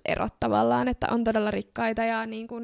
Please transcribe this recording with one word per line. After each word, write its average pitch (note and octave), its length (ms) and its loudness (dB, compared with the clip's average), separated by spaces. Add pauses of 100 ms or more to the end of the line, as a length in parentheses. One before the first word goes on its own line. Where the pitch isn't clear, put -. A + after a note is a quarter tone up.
erot - 360 -2
tavallaan, A#3 480 4
että - 220 -2
on A#3 140 2
todella A3 260 2
rikkaita A3+ 540 -2
ja A3+ 220 -2
niinku A3+ 380 -10